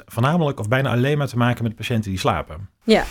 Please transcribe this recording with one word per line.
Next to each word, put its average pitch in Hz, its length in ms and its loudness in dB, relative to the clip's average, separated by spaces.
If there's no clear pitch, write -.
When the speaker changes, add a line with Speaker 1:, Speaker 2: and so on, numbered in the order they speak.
Speaker 1:
voornamelijk 143 540 0
of 107 80 -4
bijna 127 240 2
alleen 131 260 2
maar 143 100 0
te 120 100 -6
maken 120 260 2
met 113 120 -2
patiënten 110 340 -2
die 92 100 -2
slapen. 92 500 -4
Speaker 2:
Ja. 220 280 4